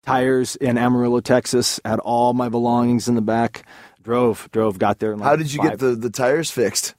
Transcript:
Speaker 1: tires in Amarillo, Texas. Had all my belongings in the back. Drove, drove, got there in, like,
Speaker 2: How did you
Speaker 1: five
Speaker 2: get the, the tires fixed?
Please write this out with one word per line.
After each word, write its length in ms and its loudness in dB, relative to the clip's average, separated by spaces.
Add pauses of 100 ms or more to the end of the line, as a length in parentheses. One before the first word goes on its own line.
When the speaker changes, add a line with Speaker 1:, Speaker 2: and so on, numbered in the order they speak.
Speaker 1:
tires 540 0
in 200 0
Amarillo, 440 2
Texas. 640 0
Had 160 -2
all 340 2
my 160 -2
belongings 600 2
in 60 2
the 60 2
back. 420 -2 (400)
Drove, 480 0
drove, 280 0
got 200 0
there 120 -2
in, 80 -6
like, 80 -2
Speaker 2:
How 80 4
did 160 -4
you 80 -6
Speaker 1:
five 120 0
Speaker 2:
get 80 -8
the, 160 2
the 140 -4
tires 400 -2
fixed? 500 -4